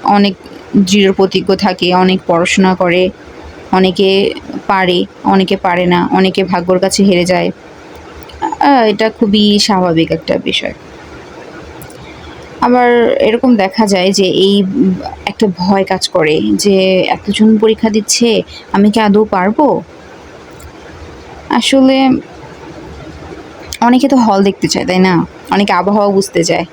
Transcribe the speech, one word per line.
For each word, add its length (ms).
অনেক 300
দৃঢ় 340
প্রতিজ্ঞ 440
থাকে, 400
অনেক 320
পড়াশোনা 480
করে, 340
অনেকে 380
পারে, 380
অনেকে 340
পারে 360
না, 60
অনেকে 320
ভাগ্যর 360
কাছে 240
হেরে 220
যায়। 240
আহ, 500
এটা 180
খুবই 340
স্বাভাবিক 520
একটা 260
বিষয়। 360
আবার 280
এরকম 280
দেখা 300
যায় 260
যে 160
এই 100
একটা 220
ভয় 340
কাজ 180
করে 260
যে 220
এতজন 420
পরীক্ষা 320
দিচ্ছে, 400
আমি 160
কি 80
আদৌ 260
পারবো? 420
আসলে 480
অনেকে 260
তো 100
হল 260
দেখতে 240
চায়, 180
তাই 140
না? 140
অনেকে 220
আবহাওয়া 440
বুঝতে 260
চায় 300